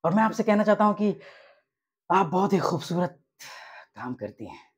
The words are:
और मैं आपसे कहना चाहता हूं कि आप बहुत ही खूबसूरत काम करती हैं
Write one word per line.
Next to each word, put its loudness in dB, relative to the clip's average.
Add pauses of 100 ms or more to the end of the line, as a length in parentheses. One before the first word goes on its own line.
और 0
मैं 4
आपसे 0
कहना 2
चाहता 4
हूं 4
कि 0 (1000)
आप 4
बहुत 0
ही 2
खूबसूरत -4 (760)
काम -10
करती -12
हैं -18 (180)